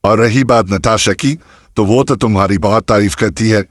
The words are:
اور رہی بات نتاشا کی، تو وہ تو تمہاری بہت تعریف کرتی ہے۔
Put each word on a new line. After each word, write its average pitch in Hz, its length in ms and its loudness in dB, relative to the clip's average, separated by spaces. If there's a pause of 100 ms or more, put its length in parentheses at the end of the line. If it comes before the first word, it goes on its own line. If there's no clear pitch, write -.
اور 107 160 2
رہی 117 260 2
بات 117 200 2
نتاشا 101 480 -2
کی، 135 240 -2 (380)
تو 110 100 0
وہ 113 200 2
تو 135 120 -2
تمہاری 98 420 0
بہت 101 280 0
تعریف 104 300 0
کرتی 110 360 -2
ہے۔ 104 180 2